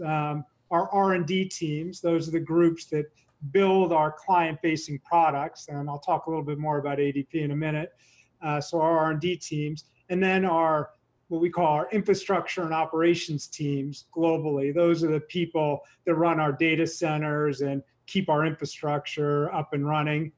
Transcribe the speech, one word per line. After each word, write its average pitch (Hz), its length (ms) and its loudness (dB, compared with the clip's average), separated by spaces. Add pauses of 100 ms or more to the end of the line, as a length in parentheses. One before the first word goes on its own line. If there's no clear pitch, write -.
Um, 151 400 -2 (240)
our 180 220 2
R 196 220 4
and 175 120 0
D 190 200 0
teams, 165 540 -6
those 165 280 0
are 160 40 -6
the 165 80 0
groups 165 460 2
that 151 200 -2 (440)
build 190 420 4
our 156 200 4
client-facing 160 880 0
products, 160 680 0
and 143 220 -8
I'll 147 80 -8
talk 160 300 -2
a - 20 -4
little 160 160 -4
bit 147 140 -6
more 151 180 -2
about 143 220 -2
A 143 120 2
D 135 120 -4
P 160 180 -6
in 147 80 -2
a 143 60 -4
minute. 156 380 -4 (500)
Uh, 147 180 -2
so 165 180 -4
our 160 200 4
R 160 120 2
and 156 80 -2
D 175 160 -2
teams, 151 500 -6 (240)
and 180 120 0
then 190 240 4
our, 160 460 2 (380)
what 165 120 -2
we 175 80 2
call 175 160 0
our 151 260 2
infrastructure 196 680 0
and 160 100 -4
operations 160 760 0
teams 143 580 -6 (100)
globally. 151 560 0
Those 170 320 4
are 160 80 0
the 151 100 0
people 156 600 -2 (240)
that 175 80 2
run 165 260 2
our 151 120 2
data 160 340 2
centers 151 760 -2
and 139 200 -2 (240)
keep 190 240 -2
our 151 160 2
infrastructure 147 1080 -2
up 156 220 -6
and 143 140 -2
running. 151 500 -2